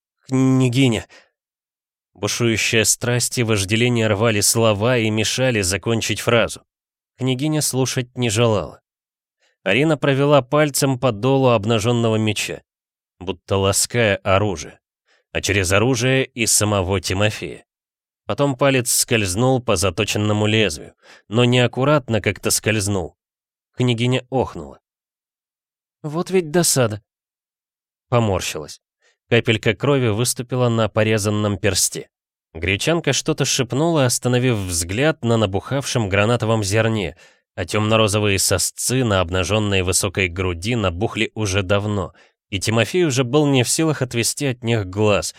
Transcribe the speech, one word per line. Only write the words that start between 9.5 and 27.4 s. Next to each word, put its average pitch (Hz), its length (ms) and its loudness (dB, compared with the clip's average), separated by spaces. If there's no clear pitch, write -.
Арина 139 340 2
провела 139 460 2
пальцем 139 560 0
по 127 140 0
долу 131 380 2
обнаженного 113 640 0
меча, 107 460 -4
будто 92 360 -4
лаская 98 600 2
оружие, 98 640 -2
а 82 80 -4
через 95 320 0
оружие 127 520 2
и 113 220 -4
самого 98 540 0
Тимофея. 92 640 -4
Потом 139 300 0
палец 135 360 2
скользнул 117 680 0
по 113 160 0
заточенному 104 680 0
лезвию, 107 480 0
но 117 160 2
неаккуратно 123 760 2
как-то 104 300 -2
скользнул. 101 640 -2
Княгиня 123 540 0
охнула. 85 500 -4
"Вот 156 280 -6
ведь 180 200 0
досада!" 127 520 2